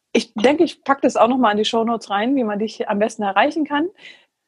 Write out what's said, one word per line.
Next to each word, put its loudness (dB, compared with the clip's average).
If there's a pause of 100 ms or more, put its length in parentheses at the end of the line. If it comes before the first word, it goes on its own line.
(120)
Ich -2
denke, 2
ich -8
packe 0
das 0
auch 4
nochmal 2
in 0
die 0
Shownotes -2
rein, 0
wie 0
man -4
dich -6
am -2
besten -2
erreichen 0
kann. -2 (600)